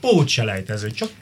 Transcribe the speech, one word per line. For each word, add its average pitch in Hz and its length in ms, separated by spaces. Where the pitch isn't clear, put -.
pótselejtező, 107 880
csak 220 200